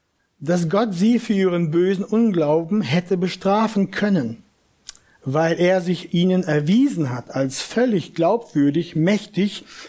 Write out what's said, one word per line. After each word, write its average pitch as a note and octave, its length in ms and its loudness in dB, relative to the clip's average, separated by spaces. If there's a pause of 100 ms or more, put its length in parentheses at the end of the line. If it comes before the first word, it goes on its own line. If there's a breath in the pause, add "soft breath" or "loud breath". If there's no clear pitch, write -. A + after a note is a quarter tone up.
(400)
dass E3 300 0
Gott G#3 240 0
sie A3 240 2
für A3+ 160 -2
ihren F3 360 0
bösen F3+ 340 0
Unglauben E3+ 760 0
hätte F3 380 0
bestrafen G3 720 0
können, D#3+ 520 -2 (840 loud breath)
weil E3 360 0
er F3+ 220 2
sich F3 320 -4
ihnen F#3 280 2
erwiesen E3+ 680 0
hat B2 220 -10
als C4+ 280 -2
völlig A3+ 540 -2
glaubwürdig, E3 840 0
mächtig, G3 680 0 (240 loud breath)